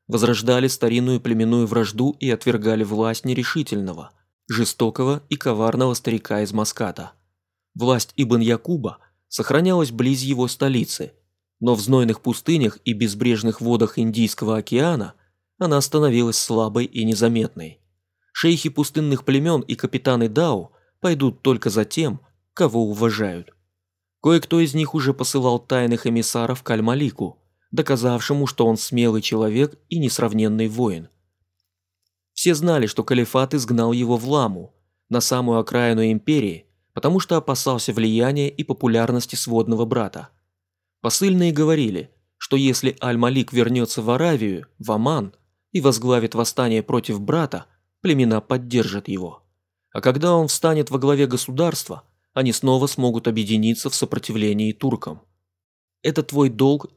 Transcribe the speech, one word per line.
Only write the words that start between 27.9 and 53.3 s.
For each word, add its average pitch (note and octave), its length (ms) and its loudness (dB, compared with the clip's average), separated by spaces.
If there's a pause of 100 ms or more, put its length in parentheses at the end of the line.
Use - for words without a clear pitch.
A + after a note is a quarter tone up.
что A#2+ 200 2
он A2+ 100 4
смелый A#2 460 0
человек A2 560 0 (100)
и E3 100 -2
несравненный A2 720 0
воин. G#2 400 -4 (1200)
Все - 220 2
знали, D3+ 320 2
что G#2+ 180 -4
калифат C3 500 0
изгнал A#2 380 0
его B2 240 0
в A#2 120 -4
Ламу, A2+ 460 -2 (340)
на A#2+ 120 0
самую B2 400 0
окраину A2+ 500 2
империи, G#2+ 560 -2 (260)
потому F3 280 0
что - 160 -2
опасался C3 560 -2
влияния A#2 560 0
и - 160 -8
популярности A#2 720 0
сводного A2+ 480 0
брата. A2 460 -6 (680)
Посыльные F3 520 2
говорили, C#3+ 580 0 (280)
что - 180 -2
если C3+ 460 2
Аль-Малик B2 500 0
вернется A#2+ 500 0
в A2 80 -2
Аравию, A#2+ 560 0 (120)
в A2+ 120 -8
Оман, A2 440 0 (380)
и F#3 80 -2
возглавит A#2+ 560 2
восстание A2+ 480 0
против A2+ 360 -2
брата, C#3 460 -2 (340)
племена B2+ 400 2
поддержат A#2 680 -4
его. F2+ 340 -10 (500)
А - 80 -8
когда D3 340 2
он E3 120 2
встанет D3+ 440 0
во C3+ 80 -2
главе C#3 280 2
государства, C3 800 -4 (280)
они C3 200 0
снова C3 340 2
смогут B2 400 0
объединиться A2+ 640 0